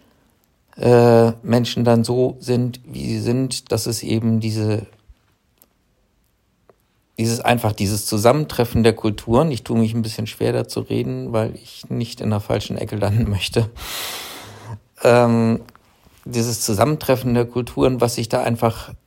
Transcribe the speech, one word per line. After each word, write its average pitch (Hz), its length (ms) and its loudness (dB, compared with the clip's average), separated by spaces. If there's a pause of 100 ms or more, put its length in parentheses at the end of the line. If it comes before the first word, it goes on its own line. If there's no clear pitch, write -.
(760)
äh, 120 560 6 (100)
Menschen 120 420 0
dann 117 200 4
so 123 360 0
sind, 123 460 -2
wie 131 200 -10
sie 113 140 -4
sind, 120 520 -2
dass - 140 -2
es 113 160 -4
eben 113 380 0
diese, 107 460 -2 (2250)
dieses, 117 200 -2
einfach 117 320 0
dieses 104 340 -2
Zusammentreffen 117 760 2
der 110 120 6
Kulturen, 117 560 0
ich 120 120 -6
tue 117 160 -2
mich 110 140 2
ein 117 80 -2
bisschen 110 260 -6
schwer, 120 280 -2
da 120 120 -2
zu - 140 -6
reden, 123 540 -4
weil 110 200 -2
ich - 360 -16
nicht 120 320 -6
in 110 80 -2
der 104 100 0
falschen - 380 -4
Ecke 107 180 -6
landen 104 320 0
möchte, 107 400 -2 (1300)
ähm, 117 580 4 (640)
dieses 120 380 -4
Zusammentreffen 123 720 0
der 120 100 2
Kulturen, 127 560 0
was 123 140 2
sich - 160 -6
da 127 120 0
einfach 117 520 -2 (120)